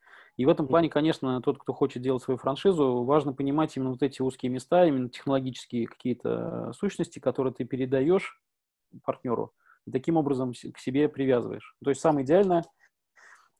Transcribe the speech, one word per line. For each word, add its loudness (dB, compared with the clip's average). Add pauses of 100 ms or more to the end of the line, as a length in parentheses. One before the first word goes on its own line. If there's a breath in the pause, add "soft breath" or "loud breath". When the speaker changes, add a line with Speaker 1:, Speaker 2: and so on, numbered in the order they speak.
(380 soft breath)
Speaker 1:
И 0
в 8
этом 2
Speaker 2:
Мгм. -6
Speaker 1:
плане, 4
конечно, 0
тот, -2
кто -6
хочет -2
делать -2
свою -2
франшизу, 2
важно 2
понимать 0
именно -2
вот -8
эти -2
узкие -2
места, 4
именно 2
технологические -4
какие-то, -4
э, -10
сущности, -6
которые -2
ты -8
передаёшь 0 (640)
партнёру, -4 (320 soft breath)
и -14
таким 0
образом 0
с-, -14
к -20
себе 0
привязываешь. -2
То 0
есть -4
самое 2
идеальное — 4 (960 soft breath)